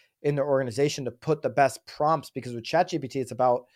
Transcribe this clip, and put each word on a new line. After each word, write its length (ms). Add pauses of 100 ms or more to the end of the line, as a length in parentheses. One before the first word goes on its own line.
(240)
in 120
their 120
organization 580
to 60
put 300
the 80
best 360
prompts, 460
because 220
with 100
Chat 260
G 100
P 80
T, 120
it's 120
about, 340 (100)